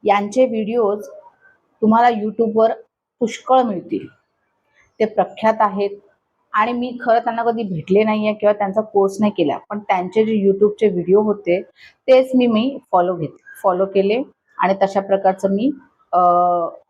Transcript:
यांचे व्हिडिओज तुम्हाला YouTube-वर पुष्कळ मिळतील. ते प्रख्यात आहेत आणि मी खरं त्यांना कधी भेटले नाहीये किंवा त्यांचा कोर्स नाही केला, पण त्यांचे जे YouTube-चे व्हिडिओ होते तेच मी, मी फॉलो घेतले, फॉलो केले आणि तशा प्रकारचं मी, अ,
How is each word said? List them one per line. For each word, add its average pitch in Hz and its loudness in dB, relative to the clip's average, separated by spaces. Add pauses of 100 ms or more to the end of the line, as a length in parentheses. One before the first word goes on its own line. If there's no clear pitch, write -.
यांचे 208 2
व्हिडिओज 220 -2 (720)
तुम्हाला 226 4
YouTube-वर 220 0 (480)
पुष्कळ 254 0
मिळतील. 185 -6 (920)
ते 220 2
प्रख्यात 214 -2
आहेत 202 0 (640)
आणि 220 0
मी 240 -6
खरं 233 2
त्यांना 233 -4
कधी 226 -2
भेटले 190 0
नाहीये 214 0
किंवा 208 0
त्यांचा 208 -2
कोर्स 196 0
नाही 208 2
केला, 151 0 (120)
पण 208 -8
त्यांचे 196 -2
जे 208 0
YouTube-चे 208 2
व्हिडिओ 180 2
होते 202 -2 (460)
तेच 262 4
मी, 247 4
मी 233 -2 (120)
फॉलो 180 0
घेतले, 156 -10 (200)
फॉलो 190 0
केले 196 0 (360)
आणि 185 0
तशा 196 0
प्रकारचं 190 -2
मी, 220 0 (400)
अ, 175 2 (720)